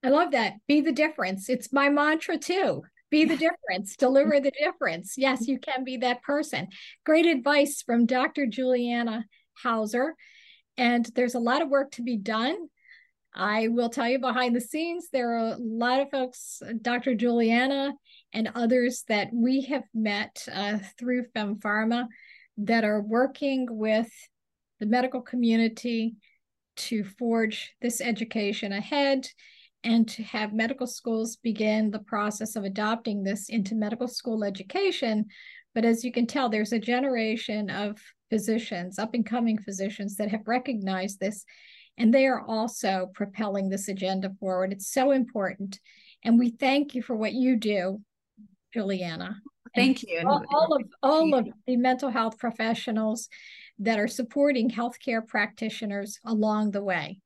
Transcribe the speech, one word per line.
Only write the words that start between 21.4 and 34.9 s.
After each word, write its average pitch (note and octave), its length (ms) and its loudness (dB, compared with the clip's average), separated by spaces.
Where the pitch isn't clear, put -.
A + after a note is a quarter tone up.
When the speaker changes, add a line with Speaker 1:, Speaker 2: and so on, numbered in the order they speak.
Speaker 1:
that A3 260 2
are G#3 180 2
working C4 680 0
with A3 420 0
the G#3+ 60 -4
medical B3 360 0
community A3+ 960 0
to G#3+ 280 -4
forge A3+ 800 -2
this A#3+ 200 -4
education G#3+ 680 -4
ahead C4+ 560 0
and A3+ 240 4
to A3 160 -10
have G#3 300 -6
medical A#3 340 -2
schools A3+ 500 -4
begin G#3+ 540 2
the G#3 80 -6
process G#3 560 -4
of G#3 80 -4
adopting G#3+ 600 -2
this G3+ 260 -4
into A3 260 -2
medical A3 320 -2
school A3+ 360 -4
education. G#3+ 840 -2